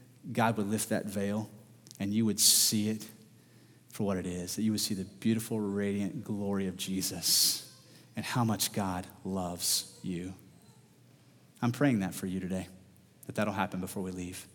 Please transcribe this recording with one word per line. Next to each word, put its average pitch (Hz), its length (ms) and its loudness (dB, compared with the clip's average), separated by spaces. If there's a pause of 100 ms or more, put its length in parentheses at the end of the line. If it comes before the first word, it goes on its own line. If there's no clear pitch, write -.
(320)
God 113 260 4
would 101 100 0
lift 110 220 0
that 107 160 0
veil 101 440 -2 (500)
and 101 140 -2
you 113 100 4
would 104 160 2
see - 500 4
it 107 180 -4 (840)
for - 140 -4
what 98 140 2
it 90 100 -2
is, 90 300 -4
that 104 40 -2
you 110 100 4
would 104 100 2
see - 120 -2
the 92 120 -2
beautiful, 113 540 0
radiant 101 640 0
glory 101 440 0
of 90 100 -4
Jesus - 960 0 (440)
and - 80 -4
how 123 220 2
much 104 280 2
God 92 340 -2 (160)
loves 92 800 -2
you. 92 320 -4 (1300)
I'm 120 80 6
praying 127 280 4
that 92 140 0
for - 140 -6
you 92 120 -2
today, 92 280 -2 (580)
that - 100 -10
that'll 104 200 0
happen 92 260 -2
before 95 220 -6
we 92 80 -6
leave. 90 440 -10